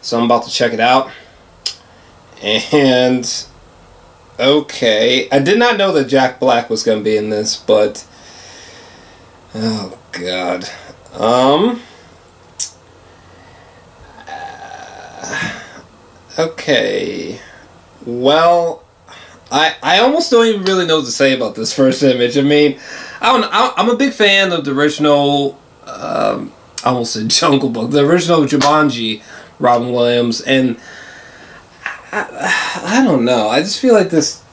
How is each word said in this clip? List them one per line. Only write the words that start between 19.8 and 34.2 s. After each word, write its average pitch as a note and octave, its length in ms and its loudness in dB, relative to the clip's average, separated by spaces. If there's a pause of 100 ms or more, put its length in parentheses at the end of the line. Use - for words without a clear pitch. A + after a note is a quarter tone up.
I E3+ 160 2
almost D4 320 0
don't A3+ 160 4
even G#3 180 0
really F#3 220 0
know D#3+ 120 0
what C3+ 80 -4
to A#2 60 -8
say C3+ 220 2
about A#2+ 220 -6
this A2+ 180 -6
first C3 280 2
image. B2 360 2
I C#3 40 2
mean, D3 360 2 (420)
I A#3 120 2
don't, A#3 120 2
I, A#3 320 0
I'm A3 140 0
a A#3+ 60 0
big C4+ 160 0
fan G3 400 2
of D#3+ 120 -4
the C#3 80 -4
original, C#3+ 840 2 (280)
um, - 680 -4 (320)
I B2 60 2
almost A#2+ 240 -2
said A2 140 -4
Jungle C#3 400 2
Book, A#2 220 -4
the C#3+ 160 4
original E3 360 4
Jumanji, C3+ 800 0 (360)
Robin B2 340 2
Williams, A#2+ 480 0
and C3 380 0 (1300)
I, G#3 180 -6
I, - 720 -2
I C4 40 4
don't C#3+ 200 2
know. A#2 240 2
I B2 120 0
just F#3+ 200 -4
feel B3 140 4
like G3 160 4
this - 420 -2